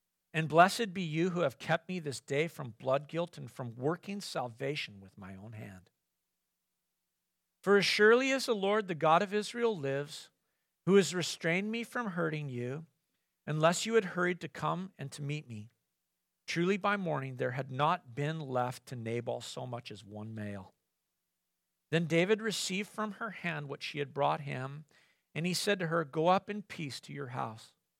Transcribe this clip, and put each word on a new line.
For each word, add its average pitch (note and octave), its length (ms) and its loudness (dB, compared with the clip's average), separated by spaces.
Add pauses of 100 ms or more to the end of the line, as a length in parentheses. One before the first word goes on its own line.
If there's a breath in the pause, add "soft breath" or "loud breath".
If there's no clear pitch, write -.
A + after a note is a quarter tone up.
(320)
and D#3+ 180 0
blessed F3+ 440 6
be F#3+ 80 -4
you E3 300 0
who F3 80 -2
have D3 180 0
kept - 300 -2
me F#3 120 -4
this D3 200 -6
day D3 280 0
from C3+ 300 -8
blood C3+ 300 0
guilt E3 300 -6
and C3+ 120 -12
from A#2+ 260 -10
working F3 460 -4
salvation B2+ 800 -6
with F#2+ 180 -20
my G2 180 -12
own G#2+ 180 -14
hand. G2+ 360 -14 (1700)
For G3+ 160 6
as F#3 80 4
surely A#3+ 460 6
as C4 140 0
the A#3 100 2
Lord, G3+ 320 0
the F3+ 80 -4
God D#3+ 260 6
of G3 120 -4
Israel, A3+ 440 0
lives, C#3+ 520 -4 (560)
who F#3 100 8
has F3 200 6
restrained F3+ 560 0
me A#3 120 -4
from A3+ 240 -4
hurting D#3 420 -2
you, B2+ 360 -6 (600)
unless D#3 380 4
you A3+ 100 2
had G#3+ 100 4
hurried F3 360 -2
to E3 60 -8
come E3+ 500 -4
and C3+ 140 -8
to D3+ 120 -10
meet D3 240 -6
me, A2 240 -12 (760)
truly F3+ 320 2
by G3+ 200 2
morning C#3 400 -2
there B2+ 140 0
had C3 200 -4
not C#3+ 420 0
been D3+ 260 -2
left B2+ 460 -2
to C3 100 -12
Nabal A#2+ 460 -4
so C3 240 -10
much A#2+ 240 -10
as G2+ 140 -14
one G#2 320 -12
male." G2+ 380 -8 (1160)
Then E3 160 2
David F3+ 340 4
received G3 480 -4
from G#3+ 240 -6
her A3+ 160 -8
hand D#3 400 -6
what C#3 120 -8
she - 180 -6
had C#3 140 -4
brought D3 280 2
him, C#3 440 -8 (480 soft breath)
and D#3 120 -2
he F3+ 80 0
said G3+ 260 2
to E3+ 80 -2
her, E3 160 2
"Go D#3 240 0
up G3 220 4
in G#3 140 -6
peace - 380 -8
to D3 120 -14
your C#3 140 -8
house. B2 440 -8 (280)